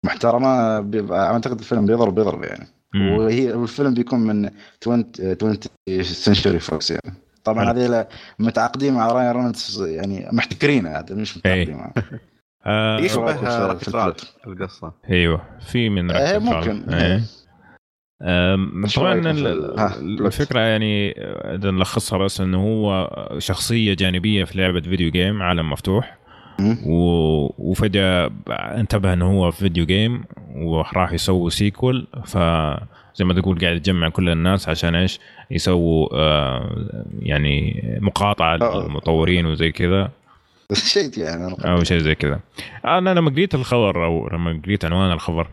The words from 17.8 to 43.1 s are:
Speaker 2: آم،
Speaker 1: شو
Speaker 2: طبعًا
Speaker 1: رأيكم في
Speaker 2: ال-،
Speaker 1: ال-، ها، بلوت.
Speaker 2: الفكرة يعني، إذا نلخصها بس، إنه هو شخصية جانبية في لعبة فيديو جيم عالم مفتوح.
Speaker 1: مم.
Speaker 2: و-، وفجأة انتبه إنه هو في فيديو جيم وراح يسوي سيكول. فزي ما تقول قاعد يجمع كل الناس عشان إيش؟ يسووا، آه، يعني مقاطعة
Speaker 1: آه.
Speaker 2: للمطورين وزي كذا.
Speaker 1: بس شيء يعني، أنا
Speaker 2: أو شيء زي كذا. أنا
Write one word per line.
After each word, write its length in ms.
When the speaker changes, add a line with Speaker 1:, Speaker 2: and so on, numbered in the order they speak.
Speaker 2:
آم، 640
Speaker 1:
شو 140
Speaker 2:
طبعًا 140
Speaker 1:
رأيكم 180
في 80
Speaker 2:
ال-، 60
Speaker 1:
ال-، 340
ها، 200
بلوت. 260
Speaker 2:
الفكرة 340
يعني، 500
إذا 160
نلخصها 480
بس، 220
إنه 220
هو 480
شخصية 560
جانبية 500
في 140
لعبة 220
فيديو 300
جيم 320
عالم 280
مفتوح. 480
Speaker 1:
مم. 280
Speaker 2:
و-، 840
وفجأة 600
انتبه 640
إنه 180
هو 200
في 80
فيديو 280
جيم 380
وراح 580
يسوي 380
سيكول. 560
فزي 1000
ما 100
تقول 240
قاعد 180
يجمع 320
كل 200
الناس 400
عشان 260
إيش؟ 260
يسووا، 600
آه، 760
يعني 640
مقاطعة 600
Speaker 1:
آه. 200
Speaker 2:
للمطورين 640
وزي 260
كذا. 380
Speaker 1:
بس 180
شيء 300
يعني، 280
أنا 260
Speaker 2:
أو 120
شيء 140
زي 160
كذا. 260
أنا 300